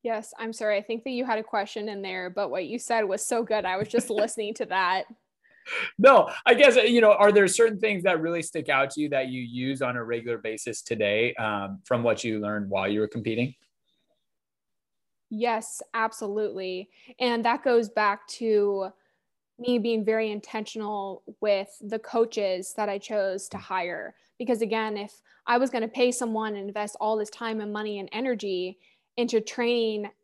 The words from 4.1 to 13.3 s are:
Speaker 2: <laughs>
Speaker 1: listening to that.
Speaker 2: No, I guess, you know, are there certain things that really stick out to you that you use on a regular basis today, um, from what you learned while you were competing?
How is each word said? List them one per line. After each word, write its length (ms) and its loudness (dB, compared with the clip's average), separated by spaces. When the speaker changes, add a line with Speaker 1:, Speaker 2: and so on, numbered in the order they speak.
Speaker 2:
<laughs> 0 -
Speaker 1:
listening 440 -2
to 120 -6
that. 380 0
Speaker 2:
No, 320 8
I 80 8
guess, 220 8
you 240 6
know, 120 8
are 200 8
there 140 8
certain 320 4
things 260 -2
that 160 4
really 220 -2
stick 260 -6
out 220 2
to 100 -8
you 100 -2
that 180 0
you 140 -8
use 400 -4
on 140 -2
a 80 -6
regular 340 -4
basis 440 -8
today, 520 0
um, 500 -4
from 180 0
what 220 0
you 160 -2
learned 300 -4
while 180 0
you 120 0
were 80 0
competing? 460 -4